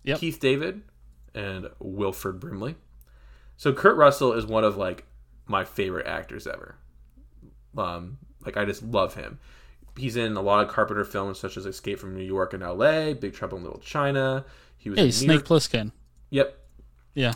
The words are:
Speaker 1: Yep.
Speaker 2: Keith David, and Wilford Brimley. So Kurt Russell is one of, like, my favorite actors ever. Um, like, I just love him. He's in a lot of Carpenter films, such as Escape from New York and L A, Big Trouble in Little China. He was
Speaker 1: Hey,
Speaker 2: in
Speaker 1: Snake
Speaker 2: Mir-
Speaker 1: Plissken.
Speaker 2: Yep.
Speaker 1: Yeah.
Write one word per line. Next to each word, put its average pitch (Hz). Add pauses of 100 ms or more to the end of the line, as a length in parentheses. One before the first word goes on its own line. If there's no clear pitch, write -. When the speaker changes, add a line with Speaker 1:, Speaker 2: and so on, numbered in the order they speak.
Speaker 1:
Yep. 139
Speaker 2:
Keith 165
David, 156 (520)
and 98 (100)
Wilford 95
Brimley. 127 (800)
So -
Kurt 196
Russell 143
is 113
one 110
of, 101
like, 92 (420)
my 98
favorite 90
actors -
ever. - (1000)
Um, 90 (260)
like, -
I 104
just 101
love 101
him. - (580)
He's 123
in 110
a 95
lot 101
of 101
Carpenter 104
films, 98
such -
as 95
Escape 98
from 95
New 95
York 92
and 92
L 90
A, 156
Big 127
Trouble -
in 87
Little -
China. 135 (320)
He -
was 101
Speaker 1:
Hey, 180
Speaker 2:
in 123
Speaker 1:
Snake 143
Speaker 2:
Mir- 165
Speaker 1:
Plissken. 113 (380)
Speaker 2:
Yep. 135 (580)
Speaker 1:
Yeah. 123